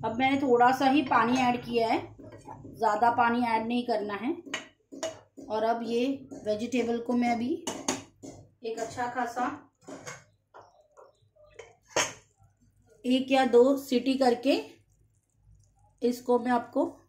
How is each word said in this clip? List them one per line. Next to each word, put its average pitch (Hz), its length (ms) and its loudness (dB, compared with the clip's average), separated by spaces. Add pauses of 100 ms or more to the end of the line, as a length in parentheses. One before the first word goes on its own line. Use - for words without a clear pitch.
अब 226 140 -4
मैंने 269 220 4
थोड़ा 247 300 6
सा 269 180 2
ही 285 120 4
पानी 247 380 2
ऐड 247 260 0
किया 226 220 0
है, 254 140 0 (720)
ज़्यादा 220 340 2
पानी 240 380 2
ऐड 226 200 -2
नहीं 240 200 -2
करना 208 260 -2
है। 220 180 -6 (1160)
और 214 140 -2
अब 233 200 0
ये 233 220 0 (400)
वेजिटेबल 233 520 -2
को 233 160 -4
मैं 240 180 2
अभी 240 200 -2 (1120)
एक 226 160 -6
अच्छा 240 280 -4
खासा 247 380 -4 (3500)
एक 254 260 2
या 262 140 4
दो 247 320 6
सीटी 262 360 0
करके 254 400 2 (1500)
इसको 247 380 0
मैं 240 120 -2
आपको 247 340 0 (240)